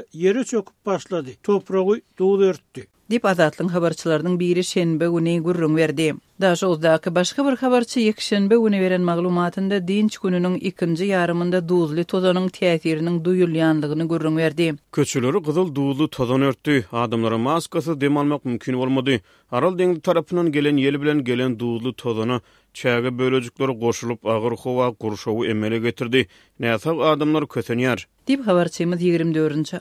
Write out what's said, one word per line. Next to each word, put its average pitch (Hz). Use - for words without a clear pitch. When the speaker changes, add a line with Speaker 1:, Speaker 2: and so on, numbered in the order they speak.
Speaker 1:
ýere 190
çöküp -
başlady. 165
Topragy 190
duz 196
örtdi. 175
Speaker 2:
Dip 233
Azatlyň 175
habarçylarynyň 170
biri 175
şenbe 165
güni 170
gurrun 160
berdi. 156
Daşa 190
uzdaky 160
başga 185
bir 269
habarçy 247
ýekşenbe 214
güni 202
beren 185
maglumatynda 175
dinç 214
gününiň 180
ikinji 170
ýarymynda 175
duzly 170
tozanyň 185
täsiriniň 165
duýulýandygyny 160
gurrun 156
berdi. 160
Speaker 3:
Köçeleri 139
gyzyl 156
duzly 139
tozan 131
örtdi. 139
Adamlara 113
maskasy 151
dem 143
almak 143
mümkin 127
bolmady. 131
Aral 165
deňzi 180
tarapyndan 170
gelen 147
ýel 139
bilen 147
gelen 123
duzly 120
tozana 117
çäge 123
bölejikleri 131
goşulyp, 117
agyr 113
howa 127
gurşawy 110
emele 110
getirdi. 117
Näsap 117
adamlar 151
kösenýär. 123
Speaker 2:
Dip 269
habarçymyz 175
ýigirme 170
dördünji 156